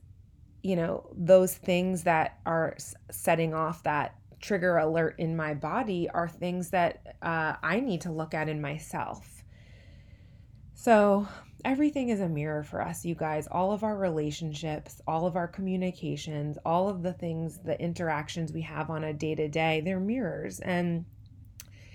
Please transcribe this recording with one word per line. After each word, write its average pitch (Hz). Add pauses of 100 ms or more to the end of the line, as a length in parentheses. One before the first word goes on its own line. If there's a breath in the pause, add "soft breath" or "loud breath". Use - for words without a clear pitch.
(640)
you 190
know, 170
those 185
things 180
that 165
are 165
s-, - (160)
setting 165
off 160
that 147 (240)
trigger 180
alert 160
in 165
my 156
body 170
are 170
things 180
that, -
uh, 160
I 180
need 226
to 170
look 160
at 156
in 151
myself. - (1300 loud breath)
So 208 (380 loud breath)
everything 269
is 202
a 180
mirror 151
for -
us, -
you 170
guys. 156
All 185
of 208
our 214
relationships, 156
all 160
of 170
our 175
communications, 160
all 180
of 185
the 180
things, 165
the 160
interactions 160
we 160
have 156
on 156
a 156
day-to-day, 156
they're 185
mirrors. 190
And, 175 (920 loud breath)